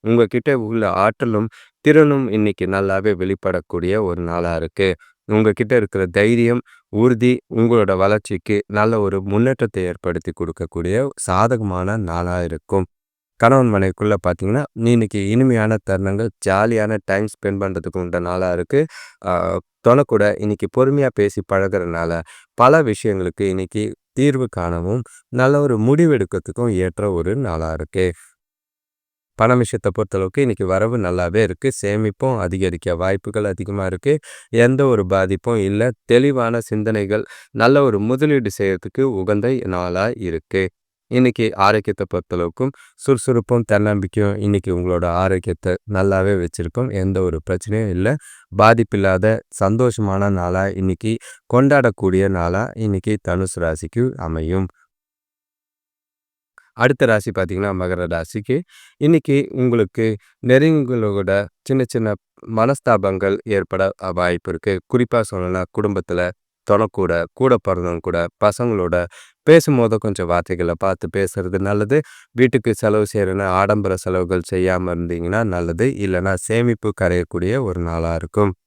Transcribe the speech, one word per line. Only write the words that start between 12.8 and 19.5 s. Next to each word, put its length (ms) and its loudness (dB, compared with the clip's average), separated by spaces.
கணவன் 320 6
மனைவிக்குள்ள 500 0
பாத்தீங்கன்னா, 420 -2
நீ 180 0
இன்னைக்கு 380 2
இனிமையான 560 2
தருணங்கள், 440 -2
ஜாலியான 640 0
டைம் 220 -2
ஸ்பெண்ட் 340 -4
பண்றதுக்கு 380 -6
உண்டான 260 -4
நாளா 260 -2
இருக்கு. 300 0
ஆ, 60 -2